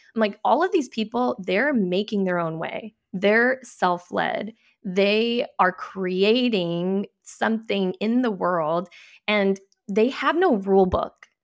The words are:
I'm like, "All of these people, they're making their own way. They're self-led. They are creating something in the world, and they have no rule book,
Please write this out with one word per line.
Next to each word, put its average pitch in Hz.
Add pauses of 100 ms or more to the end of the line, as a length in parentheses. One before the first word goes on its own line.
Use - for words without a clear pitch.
(160)
I'm 226
like, 214
"All 269
of 381
these 320
people, 233 (100)
they're 214
making 196
their 180
own 160
way. - (160)
They're 226
self-led. 180 (320)
They 214 (140)
are 185
creating 190 (160)
something 208
in 226
the 247
world, 175 (400)
and 196 (300)
they 220
have 277
no 339
rule 190
book, - (140)